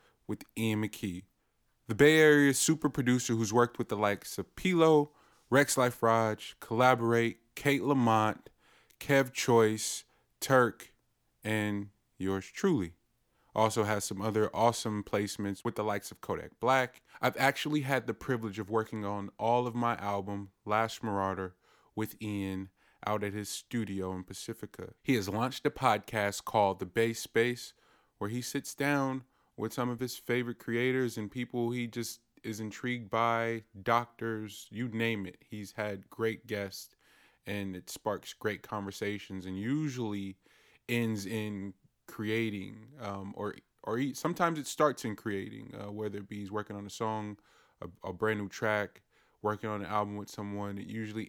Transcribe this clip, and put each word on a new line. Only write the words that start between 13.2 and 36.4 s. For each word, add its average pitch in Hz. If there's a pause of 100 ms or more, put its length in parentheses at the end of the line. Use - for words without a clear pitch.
Also 107
has 104
some 98
other 107
awesome 107
placements 101
with 110
the 107
likes 104
of -
Kodak -
Black. 127 (180)
I've 123
actually 139
had 131
the 110
privilege 113
of 101
working 110
on 101
all 120
of 117
my 117
album, 101 (160)
Last 110
Marauder, 95 (400)
with -
Ian 98 (340)
out 107
at 101
his 104
studio 98
in 92
Pacifica. - (120)
He 131
has 98
launched 120
a 139
podcast 107
called 98
The 92
Bay 113
Space, 120 (440)
where 104
he 123
sits -
down 139 (320)
with 113
some 123
of 117
his 123
favorite 120
creators 123
and 104
people 120
he 120
just 113 (240)
is 107
intrigued 113
by, 113 (180)
doctors, 113
you 117
name 113
it. 90
He's 104
had 101
great 113